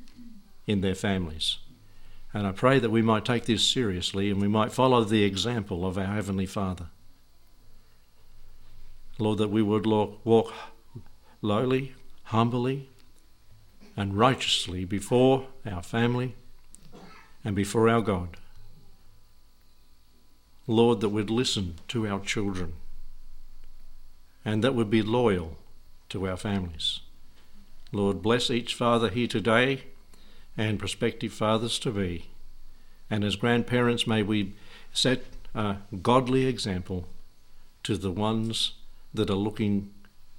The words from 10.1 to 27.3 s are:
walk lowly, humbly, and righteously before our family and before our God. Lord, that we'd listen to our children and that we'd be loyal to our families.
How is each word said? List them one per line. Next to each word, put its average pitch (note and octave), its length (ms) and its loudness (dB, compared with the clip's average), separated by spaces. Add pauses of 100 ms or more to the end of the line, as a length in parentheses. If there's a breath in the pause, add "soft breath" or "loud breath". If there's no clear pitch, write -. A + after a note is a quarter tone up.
walk A2+ 280 6 (920 soft breath)
lowly, B2+ 520 0 (300)
humbly, B2 640 0 (1080)
and G2 200 -2
righteously G2 680 2
before B2+ 640 4 (240)
our F2+ 120 -6
family A#2+ 520 0 (1080 loud breath)
and G#2+ 100 -2
before A2+ 340 4
our A#2 120 6
God. F#2+ 360 -2 (2250)
Lord, A#2 340 6
that G#2+ 100 2
we'd G#2 180 0
listen A2 460 0 (140)
to A2 200 -2
our G2 120 -2
children F#2+ 520 -2 (1700)
and G#2+ 200 0
that C3+ 100 4
we'd A2+ 160 0
be A2 120 4
loyal G2+ 560 2 (500)
to F#2+ 200 -4
our F#2 80 -2
families. F#2 640 -4 (920 soft breath)